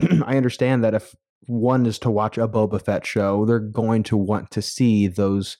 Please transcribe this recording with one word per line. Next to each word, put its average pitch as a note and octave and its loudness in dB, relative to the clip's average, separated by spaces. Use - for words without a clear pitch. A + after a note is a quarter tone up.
<clears throat> E3 2
I C3 0
understand B2+ 2
that A2 2
if - -6
one A#2+ 2
is A2+ -2
to A#2+ 0
watch G#2+ -2
a A#2 0
Boba G#2+ 0
Fett G2 -2
show, G2+ 0
they're A#2 2
going A2 -2
to A2 0
want G2+ -2
to G#2 -4
see G#2+ 2
those G2 -2